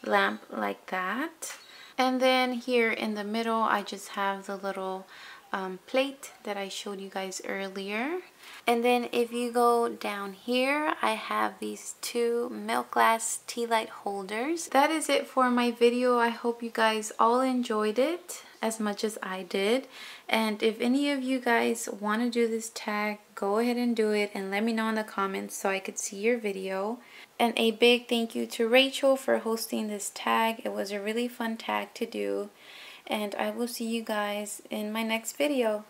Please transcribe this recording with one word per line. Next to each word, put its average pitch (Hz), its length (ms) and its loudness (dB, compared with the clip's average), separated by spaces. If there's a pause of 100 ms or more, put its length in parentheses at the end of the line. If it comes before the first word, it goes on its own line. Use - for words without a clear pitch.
lamp 208 460 2
like 202 360 -4
that. 202 680 -6 (400)
And 254 240 2
then 254 340 4
here 233 360 2
in 214 240 -2
the 208 100 -6
middle, 226 380 0
I 208 200 2
just 196 260 -10
have 196 380 -4
the 202 100 -8
little, 190 500 -6 (460)
um, 185 340 -6
plate 269 460 -2 (100)
that 202 140 -6
I 196 120 -6
showed 196 320 -8
you 196 80 -10
guys 190 380 -6
earlier. 202 720 -4 (480)
And 240 180 2
then 247 280 4
if 240 200 0
you 240 200 -2
go 240 360 4
down 202 440 -6
here, 262 680 0
I 220 120 2
have 214 480 -2
these 208 400 -8
two 240 500 0
milk 226 400 -2
glass 226 560 4
tea 233 180 -4
light 226 240 2
holders. 214 800 -4
That 285 220 6
is 320 180 -2
it 269 200 2
for 254 220 4
my 240 200 4
video. 240 480 4
I 233 120 4
hope 233 300 -4
you 233 100 -6
guys 220 500 2
all 233 200 6
enjoyed 240 600 0
it 330 420 -2 (180)
as 220 200 -2
much 208 240 -2
as 214 180 -2
I 185 220 -6
did. 214 420 2 (420)
And 220 320 2
if 220 200 2
any 277 320 2
of 269 100 -2
you 262 160 0
guys 233 500 2
want 208 340 -2
to 247 80 0
do 233 180 2
this 220 260 -4
tag, 208 440 -2 (180)
go 202 220 0
ahead 240 180 2
and 240 180 2
do 220 160 2
it 208 240 0
and 196 160 -4
let 202 140 0
me 233 80 2
know 220 160 2
in 220 80 0
the 214 80 0
comments 196 500 -4
so - 140 -2
I 190 100 0
could 190 220 -8
see - 160 -8
your 226 220 2
video. 196 600 -4 (400)
And 240 180 4
a 226 140 4
big 240 380 6
thank 233 260 0
you 240 120 0
to 226 200 0
Rachel 269 500 4
for 233 220 2
hosting 226 480 -2
this 208 260 -6
tag. 226 520 0
It 202 80 -4
was 202 180 -4
a 202 100 -4
really 220 280 -2
fun 226 300 -6
tag 208 360 -4
to 233 120 -4
do. 202 440 -4 (560)
And 208 280 -4
I 214 160 0
will 233 180 -4
see 240 160 -6
you 226 160 -2
guys 208 680 -4
in 214 200 -4
my 220 120 -2
next 220 340 -2
video. 240 540 0